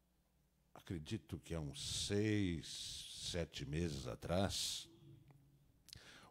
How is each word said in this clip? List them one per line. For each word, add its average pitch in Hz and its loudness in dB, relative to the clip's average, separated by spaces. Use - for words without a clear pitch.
acredito 82 -4
que - -6
há 82 0
uns - -2
seis, 101 2
sete - 0
meses 71 2
atrás, - 2